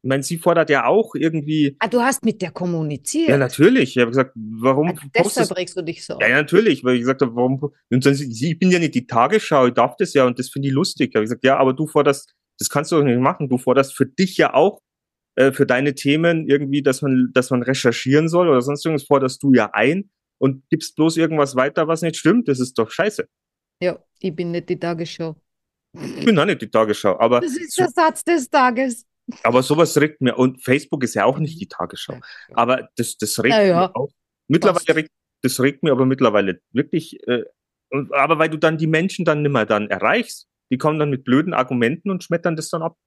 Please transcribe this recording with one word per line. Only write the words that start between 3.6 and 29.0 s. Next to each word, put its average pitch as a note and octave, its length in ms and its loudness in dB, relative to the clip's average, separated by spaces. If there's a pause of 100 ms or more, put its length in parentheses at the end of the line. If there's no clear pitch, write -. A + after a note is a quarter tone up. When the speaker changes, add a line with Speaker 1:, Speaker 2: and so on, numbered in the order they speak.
Speaker 1:
Ich B2 40 4
hab A#2 80 4
gesagt, C3 260 0
„Warum A#2 540 0
Speaker 2:
Ah, D#3+ 40 -4 (220)
deshalb A3+ 340 0
Speaker 1:
postest“ F#3 80 -6
Speaker 2:
regst F3+ 200 -8
du F3+ 60 -6
dich D#3+ 220 -10
so - 160 -10
Speaker 1:
Ja, G#2+ 60 0
Speaker 2:
auf. B2 80 2
Speaker 1:
natürlich, D#3 480 2
weil B2+ 120 2
ich A#2+ 60 0
gesagt C3 200 -2
hab, A#2 140 -2
„Warum B2+ 240 0
po-“, C#3+ 140 -8 (160)
und B2+ 160 0
dann C#3+ 80 4
sie, C#3 180 -4
sie, B2+ 220 -4
„Ich E3 60 -8
bin F#3 120 4
ja F3 80 4
nicht D#3+ 160 -2
die D3 120 -2
Tagesschau, B2+ 600 2
ich A#2+ 60 0
darf B2 240 2
das - 160 -2
ja C3+ 120 4
und B2 140 -2
das B2+ 100 -8
finde C#3 180 -6
ich C3+ 60 -2
lustig.“ - 420 -2
Hab G#2+ 60 4
ich G#2+ 40 0
gesagt, A#2 180 -6
„Ja, C3 140 4
aber C3 160 0
du D3+ 140 -4
forderst, C#3+ 460 0 (260)
das - 100 -6
kannst C#3+ 220 -4
du E3+ 60 2
doch D3 60 4
nicht B2 160 2
machen. C#3+ 300 -2
Du B2 80 0
forderst C3+ 380 0
für - 100 0
dich - 320 -4
ja D3+ 160 2
auch, F3+ 280 2 (540)
äh, C3 160 4
für C3+ 140 0
deine C3+ 300 0
Themen D#3+ 520 0
irgendwie, C#3+ 360 0
dass C3 180 0
man, B2+ 320 2
dass B2+ 160 0
man B2 140 0
recherchieren C3+ 680 0
soll F3 200 2
oder B2+ 120 4
sonst C#3+ 240 -6
irgendwas, D#3 220 -2
forderst C3 360 0
du C#3 100 4
ja A2 200 4
ein G#2 380 0 (260)
und C3+ 320 -2
gibst - 260 -4
bloß D#3+ 220 0
irgendwas D#3 380 0
weiter, D3+ 320 0
was D#3+ 160 -2
nicht E3 140 -4
stimmt. A3+ 300 2
Das C3 120 -2
ist B2+ 200 -4
doch A2+ 120 -2
scheiße.“ - 360 -4 (540)
Speaker 2:
Ja, F3 180 -4 (200)
ich F3 160 -6
bin E3+ 160 -6
nicht E3+ 180 -8
die F3+ 100 -4
Tagesschau. E3 560 -8 (580)
Speaker 1:
Ich - 320 -10
bin G#3+ 140 4
auch D#3 60 4
nicht F#3+ 160 -2
die G#2+ 100 -10
Tagesschau, G#2+ 480 2
aber A#2+ 220 4
Speaker 2:
Das E4 160 -4
ist E4+ 180 -10
Speaker 1:
so F4+ 80 0
Speaker 2:
der E4 60 0
Satz D#4+ 340 0
des D#4+ 260 -2
Tages. B3+ 560 0 (380)